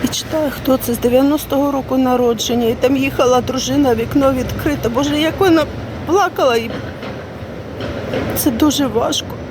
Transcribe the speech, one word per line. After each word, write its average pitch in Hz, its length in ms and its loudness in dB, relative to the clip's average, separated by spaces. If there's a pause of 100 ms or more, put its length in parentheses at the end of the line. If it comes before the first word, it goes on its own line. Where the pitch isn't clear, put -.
І 254 40 0
читаю, 311 440 -2
хто - 260 0
це, 240 160 -2
з 226 60 -2
дев'яностого 277 720 2
року 262 260 -2
народження. 240 680 2
І 226 60 2
там 262 240 2
їхала 262 440 2
дружина, 254 540 0
вікно 269 380 2
відкрите. 262 560 -2
Боже, 285 300 0
як 311 200 0
вона 330 240 6 (420)
плакала. 349 520 2
І 226 140 -4 (1700)
це - 140 0
дуже 277 360 2
важко, 240 480 -4 (160)